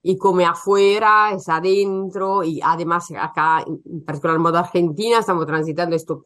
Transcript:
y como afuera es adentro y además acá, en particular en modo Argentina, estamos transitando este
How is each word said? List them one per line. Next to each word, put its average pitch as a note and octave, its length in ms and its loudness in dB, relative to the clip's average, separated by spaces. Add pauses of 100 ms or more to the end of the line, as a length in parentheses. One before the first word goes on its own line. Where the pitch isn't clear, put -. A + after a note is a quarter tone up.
y F#3 160 -2
como F3+ 300 2
afuera G3+ 840 2
es F#3 160 -10
adentro F#3+ 960 0
y D#3+ 180 -4
además E3+ 480 -2
acá, D#3 560 -2
en - 380 -12
particular D#3+ 320 -2
en D#3+ 40 0
modo E3 180 2
Argentina, F3 600 0
estamos F3 260 -2
transitando D#3+ 520 -2
este D#3+ 160 -6 (120)